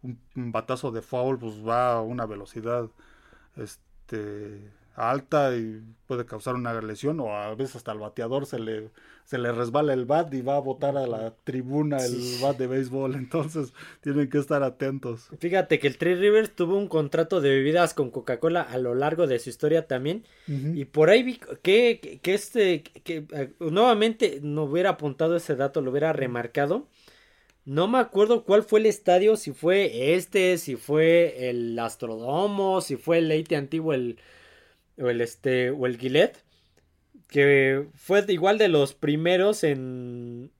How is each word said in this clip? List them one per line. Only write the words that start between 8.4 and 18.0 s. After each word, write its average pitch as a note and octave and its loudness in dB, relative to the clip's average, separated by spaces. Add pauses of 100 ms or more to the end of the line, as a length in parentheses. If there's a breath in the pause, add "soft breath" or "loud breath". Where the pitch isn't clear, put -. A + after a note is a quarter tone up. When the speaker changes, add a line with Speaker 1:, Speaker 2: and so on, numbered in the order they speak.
Speaker 1:
se C3+ -10
le, A2 -8 (360 soft breath)
se C3 -8
le A#2+ -2
resbala B2 0
el B2+ -2
bat D3+ 0
y C3 -4
va C3+ -2
a C#3+ 2
botar C#3 -2
a C3+ -2
la A2+ -6
tribuna C#3 -2
el B2 -2
Speaker 2:
Sí. B2 -6
Speaker 1:
bat C#3 0
de C3 -2
béisbol. C3 -2
<laughs> - -
Entonces, D3 -6 (280 loud breath)
tienen C#3+ 0
que D3 0
estar C#3+ 0
atentos. C3 -6 (100)
Speaker 2:
Fíjate F3+ 0
que - -2
el C3 -2
Three F3 2
Rivers G#3 4
tuvo F3 0
un G3+ -2
contrato D#3+ 0
de C#3 4
bebidas D3+ 4
con C3+ -2